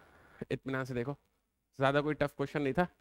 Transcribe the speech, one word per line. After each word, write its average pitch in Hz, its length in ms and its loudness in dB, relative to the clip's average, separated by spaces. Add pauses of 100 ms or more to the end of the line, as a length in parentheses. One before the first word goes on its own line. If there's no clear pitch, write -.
(520)
इत्मीनान 131 340 -2
से 127 80 -6
देखो, 123 220 -2 (640)
ज़्यादा 139 220 4
कोई 147 120 0
टफ 143 240 0
क्वेश्चन 147 240 -2
नहीं 135 120 2
था, 175 140 2 (140)